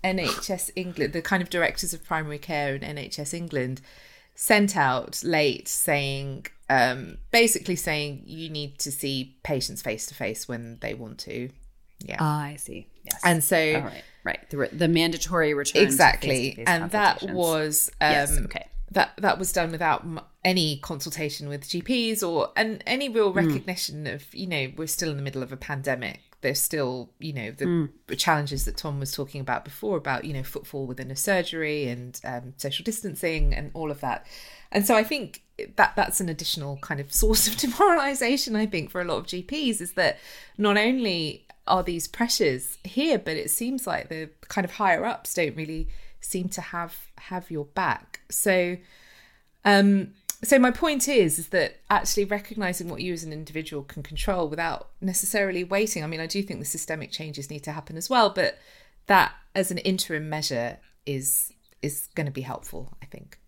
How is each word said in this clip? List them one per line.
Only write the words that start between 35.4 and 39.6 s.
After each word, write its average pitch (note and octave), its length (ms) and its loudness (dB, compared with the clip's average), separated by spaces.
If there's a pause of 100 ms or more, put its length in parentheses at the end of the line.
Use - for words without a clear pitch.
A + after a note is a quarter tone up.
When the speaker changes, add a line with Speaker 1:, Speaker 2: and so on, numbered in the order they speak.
Speaker 1:
that - 180 6
that's - 240 2
an F3+ 100 -2
additional D3 480 -6
kind C#3+ 220 -6
of C#3 120 -8
source - 360 4
of A3 100 -2
<laughs> - 80 0
demoralization, C4+ 920 4
I G#3+ 100 4
think, E3 240 -2
for F3+ 100 -2
a F3 40 -2
lot D#3+ 120 0
of E3+ 80 -4
G F3+ 160 -6
Ps C4+ 400 -2